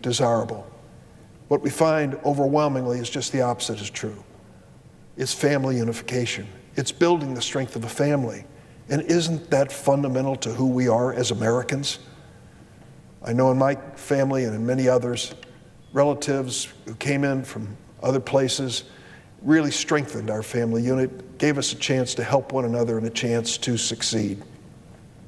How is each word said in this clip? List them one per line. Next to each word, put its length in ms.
desirable. 640
What 160
we 80
find 540
overwhelmingly 720
is 100
just 220
the 120
opposite 380
is 80
true. 280
It's 160
family 440
unification. 720
It's 160
building 440
the 80
strength 340
of 80
a 40
family. 580
And 140
isn't 480
that 200
fundamental 680
to 140
who 160
we 220
are 260
as 160
Americans? 680
I 80
know 200
in 40
my 200
family 500
and 100
in 120
many 220
others, 460
relatives 760
who 120
came 260
in 220
from 300
other 180
places 640
really 300
strengthened 600
our 120
family 400
unit, 560
gave 200
us 140
a 40
chance 400
to 80
help 280
one 120
another 340
and 80
a 40
chance 480
to 200
succeed. 640